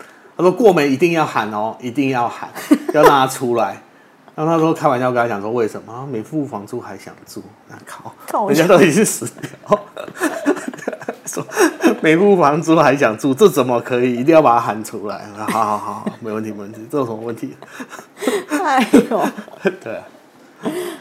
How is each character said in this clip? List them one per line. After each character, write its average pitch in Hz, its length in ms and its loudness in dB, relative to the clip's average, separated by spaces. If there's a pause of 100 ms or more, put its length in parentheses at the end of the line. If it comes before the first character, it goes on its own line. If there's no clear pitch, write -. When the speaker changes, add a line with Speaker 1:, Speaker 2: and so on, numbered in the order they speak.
(360)
Speaker 1:
他 165 60 -4
说 180 100 4
：“过 208 200 4
门 143 180 2
一 131 60 2
定 170 160 2
要 160 120 0
喊 110 280 -4
哦， 107 280 -4
一 127 80 -10
定 131 200 0
要 120 200 0
喊， - 220 -12 (200)
<laughs> - 220 2
要 151 120 6
让 - 60 8
他 135 180 4
出 123 260 -4
来。” 101 260 -2 (540)
然 156 120 -4
后 165 60 2
那 165 60 2
时 156 80 2
候 160 80 2
开 160 120 -2
玩 127 140 2
笑 127 100 0
跟 120 120 0
他 120 40 0
讲 104 140 -6
说 107 120 -8
：“为 120 140 0
什 101 160 -10
么 107 120 -20
？”“啊， 127 100 -12
没 123 180 -8
付 151 220 -6
房 104 220 -10
租 120 120 -10
还 101 200 -12
想 87 160 -20 (120)
住， - 160 -16 (260)
那 - 80 -20 (100)
靠， - 280 -18 (120)
Speaker 2:
靠！” 220 260 -2
Speaker 1:
人 - 20 2
家 160 120 4
都 185 160 8
已 151 100 6
经 196 100 4
死 - 240 -2 (140)
掉。 - 400 -2 (560)
<laughs> - 880 -8
说 - 180 -10 (600)
：“没 160 160 4
付 202 180 4
房 151 240 2
租 160 160 2
还 143 180 6
想 123 220 0
住， 135 160 -2
这 196 160 6
怎 135 180 0
么 120 140 0
可 123 220 -2
以？ 123 120 2
一 120 80 -4
定 160 120 4
要 156 80 8
把 120 140 6
他 117 40 2
喊 110 240 -4
出 104 240 -10
来。 101 180 -10 (220)
”“好 107 160 0
好 104 140 -2
好， 104 420 -10
没 113 100 -10
问 110 140 -6
题， 110 60 -8
没 104 80 -12
问 101 140 -14
题， 110 180 -16
这 147 80 -2
有 131 80 -2
什 117 40 -8
么 110 60 -8
问 117 180 -8
题？” 131 220 -12 (1040)
Speaker 2:
哎 269 240 0 (240)
呦。 196 140 0 (240)
Speaker 1:
<laughs> - 340 -6
对 107 140 -10
啊。 - 80 -14 (960)